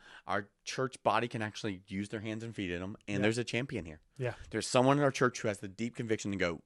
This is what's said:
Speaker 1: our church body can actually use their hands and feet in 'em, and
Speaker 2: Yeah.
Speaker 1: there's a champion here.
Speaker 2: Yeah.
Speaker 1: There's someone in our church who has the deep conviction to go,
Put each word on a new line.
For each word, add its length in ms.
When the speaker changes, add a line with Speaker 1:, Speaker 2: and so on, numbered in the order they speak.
Speaker 1:
our 200
church 400
body 240
can 140
actually 460
use 220
their 120
hands 220
and 120
feet 160
in 100
'em, 140
and 100
Speaker 2:
Yeah. 60
Speaker 1:
there's 140
a 60
champion 420
here. 140
Speaker 2:
Yeah. 180
Speaker 1:
There's 160
someone 300
in 60
our 80
church 300
who 60
has 120
the 80
deep 280
conviction 360
to 60
go, 280